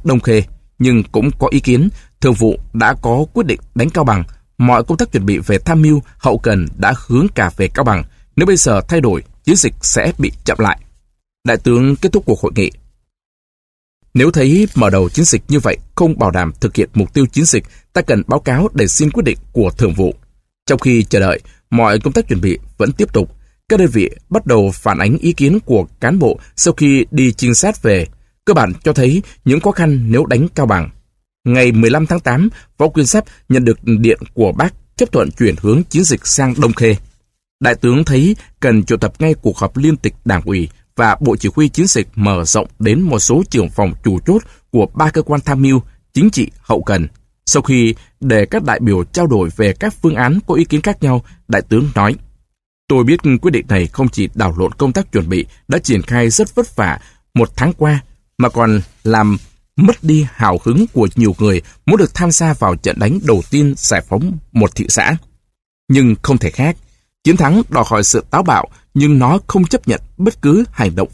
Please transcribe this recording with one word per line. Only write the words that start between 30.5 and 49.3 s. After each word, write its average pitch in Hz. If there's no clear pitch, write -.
Cao 139
Bằng. 92
Ngày 123
mười 113
lăm 156
tháng 170
tám, 139
Võ 151
Nguyên 147
Giáp -
nhận 127
được 113
điện 113
của 104
Bác 170
chấp -
thuận 113
chuyển 104
hướng 120
chiến 170
dịch 127
sang 131
Đông 120
Khê. 110
Đại 123
tướng 127
thấy 147
cần 113
triệu -
tập 107
ngay 156
cuộc -
họp -
liên 147
tịch -
Đảng 98
ủy 92
và 113
Bộ 120
Chỉ -
huy 151
chiến 156
dịch 120
mở 101
rộng -
đến 110
một 151
số 135
trưởng 104
phòng 95
chủ 95
chốt 208
của 110
ba 156
cơ 160
quan 147
tham 135
mưu, 135
chính 190
trị, 127
hậu -
cần. 87
Sau 143
khi 120
để 110
các 208
đại 123
biểu 98
trao 175
đổi 104